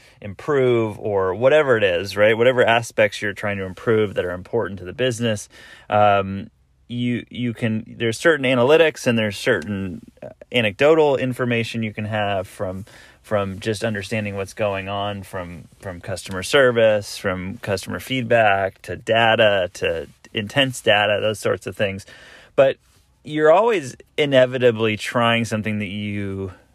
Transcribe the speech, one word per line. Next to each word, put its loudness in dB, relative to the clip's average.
improve 0
or -2
whatever 4
it 0
is, 0
right? 4
Whatever 4
aspects 2
you're -4
trying -6
to -6
improve -2
that -4
are -6
important -6
to -14
the -12
business, -4
um, 2
you, -4
you -6
can, -4
there's -2
certain 2
analytics 2
and 2
there's -2
certain, -4
uh, -14
anecdotal 4
information -2
you -6
can -8
have -2
from, -8
from -4
just -4
understanding -6
what's -8
going -4
on, -6
from, -12
from -14
customer -10
service, 2
from -6
customer -6
feedback, 0
to -12
data, 2
to -4
intense -2
data, 2
those -2
sorts -4
of -12
things. -4
But 6
you're 4
always 2
inevitably 4
trying 0
something -4
that -4
you -6